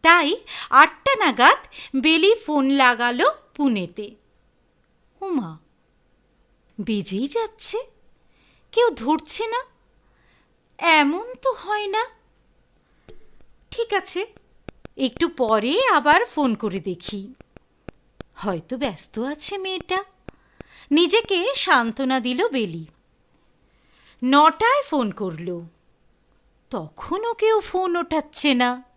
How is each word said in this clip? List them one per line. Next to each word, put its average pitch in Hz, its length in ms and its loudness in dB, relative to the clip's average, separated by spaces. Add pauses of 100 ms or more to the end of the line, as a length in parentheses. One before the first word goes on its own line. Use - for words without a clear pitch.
তাই 330 260 6 (400)
আটটা 320 460 4
নাগাদ 311 440 4 (360)
বেলি 320 400 4
ফোন 302 360 0
লাগালো 247 560 2 (280)
পুনেতে। 208 520 -2 (1120)
ওমা, 285 300 -4 (1300)
বেজেই 208 500 -4
যাচ্ছে, 440 500 -6 (960)
কেউ 480 160 4
ধরছে 294 580 -4
না, 466 140 -4 (1160)
এমন 320 460 2 (160)
তো 523 120 0
হয় 415 340 -6
না। 427 160 -2 (1700)
ঠিক 453 220 -6
আছে, 381 280 -4 (760)
একটু 262 300 -2
পরে 226 460 0 (140)
আবার 311 380 4
ফোন 285 300 -2
করে 196 240 -6
দেখি, 185 420 -10 (1120)
হয়তো 185 420 -6
ব্যস্ত 226 420 -8
আছে 294 380 -6
মেয়েটা, 370 420 -4 (920)
নিজেকে 359 460 2 (180)
সান্ত্বনা 254 640 0
দিল 247 280 -4
বেলি। 185 380 -4 (1400)
নটায় 320 680 4
ফোন 262 220 0
করল, 175 380 -8 (1200)
তখনও 339 640 -6
কেউ 440 260 2
ফোন 370 380 -4
ওঠাচ্ছে 302 560 -2
না। 247 160 2 (280)